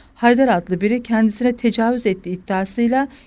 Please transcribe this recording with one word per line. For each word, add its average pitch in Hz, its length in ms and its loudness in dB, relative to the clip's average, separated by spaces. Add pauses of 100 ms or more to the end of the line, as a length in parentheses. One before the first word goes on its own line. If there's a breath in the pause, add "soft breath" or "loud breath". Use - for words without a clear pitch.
(140 soft breath)
Haydar 247 340 4
adlı 180 320 0
biri 226 220 0
kendisine 233 540 0
tecavüz 233 500 0
ettiği 190 240 -4
iddiasıyla 214 800 -2 (180 loud breath)